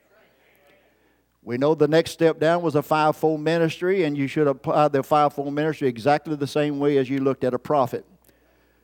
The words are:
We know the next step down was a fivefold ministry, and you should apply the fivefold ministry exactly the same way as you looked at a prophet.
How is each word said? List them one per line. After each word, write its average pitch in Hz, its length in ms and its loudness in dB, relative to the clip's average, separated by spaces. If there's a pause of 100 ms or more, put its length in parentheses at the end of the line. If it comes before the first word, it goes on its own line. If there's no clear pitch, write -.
(1400)
We 117 140 -6
know 147 180 2
the 151 140 2
next 165 220 2
step 160 280 0
down 170 220 2
was 156 140 0
a 147 60 2
fivefold 156 600 0
ministry, 170 640 0
and 147 120 -2
you 139 100 -2
should 151 200 0
apply 147 400 2
the 139 160 0
fivefold 143 500 0
ministry 147 360 -2
exactly 143 460 -2
the 139 120 -4
same 147 320 -2
way 143 180 2
as 127 120 0
you 139 100 -4
looked 135 240 -2
at 123 100 0
a 123 60 -4
prophet. 127 460 -2 (800)